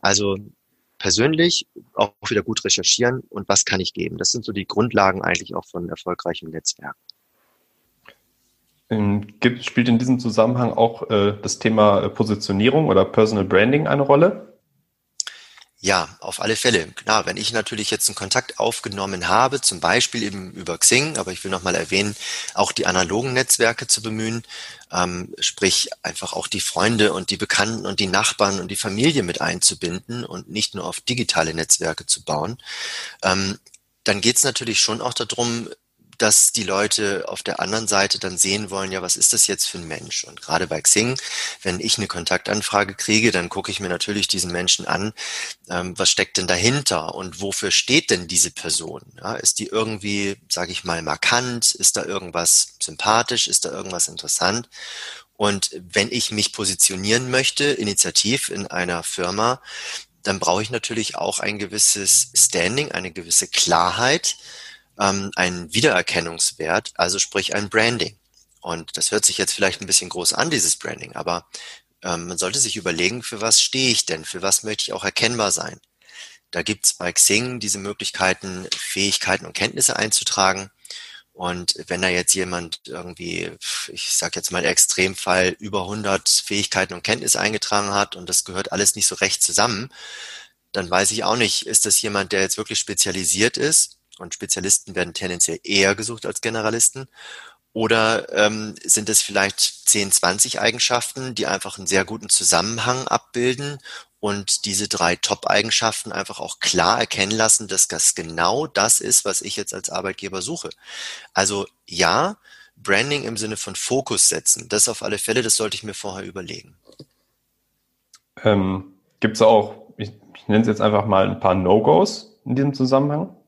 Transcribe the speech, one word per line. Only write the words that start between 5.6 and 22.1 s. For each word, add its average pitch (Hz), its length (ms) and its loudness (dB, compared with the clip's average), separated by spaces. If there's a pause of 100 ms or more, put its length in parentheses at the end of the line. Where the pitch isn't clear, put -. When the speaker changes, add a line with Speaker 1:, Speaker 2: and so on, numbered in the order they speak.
Speaker 1:
von 87 240 -8
erfolgreichen 82 640 -6
Netzwerken. - 500 -8 (1900)
Speaker 2:
Ähm, 104 360 2 (140)
gibt, 120 240 2
spielt 120 240 2
in 117 100 6
diesem 123 220 2
Zusammenhang 117 540 2
auch, - 340 2
äh, 101 320 4
das - 180 -4
Thema, 104 440 6
äh, 98 80 0
Positionierung 110 760 2
oder 95 180 6
Personal 107 400 4
Branding 117 400 4
eine 143 160 2
Rolle? 156 520 4 (1300)
Speaker 1:
Ja, 92 240 2 (120)
auf - 200 -8
alle 110 160 0
Fälle. 101 360 2
Klar, - 340 0
wenn 92 100 -4
ich 107 160 -4
natürlich 110 380 -2
jetzt - 180 0
einen 104 60 -4
Kontakt - 440 -4
aufgenommen 98 680 -4
habe, 127 320 4
zum 90 200 -2
Beispiel 110 420 2
eben 95 300 -8
über 87 260 -8
Xing, 139 400 2
aber 92 120 -4
ich 90 140 -10
will 95 60 -4
noch 92 120 -2
mal 92 120 0
erwähnen, 95 420 0 (380)